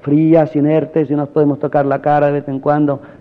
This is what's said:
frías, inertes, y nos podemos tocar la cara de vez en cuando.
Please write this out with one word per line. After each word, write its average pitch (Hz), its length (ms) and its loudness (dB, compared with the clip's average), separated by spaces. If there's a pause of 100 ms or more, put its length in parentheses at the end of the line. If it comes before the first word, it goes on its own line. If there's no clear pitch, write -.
frías, 156 540 2
inertes, 151 540 0
y 147 60 -2
nos 143 140 -4
podemos 143 280 0
tocar 143 300 -2
la 135 140 -4
cara 147 260 2
de 143 60 0
vez 143 160 -6
en 135 100 -6
cuando. 147 400 0 (220)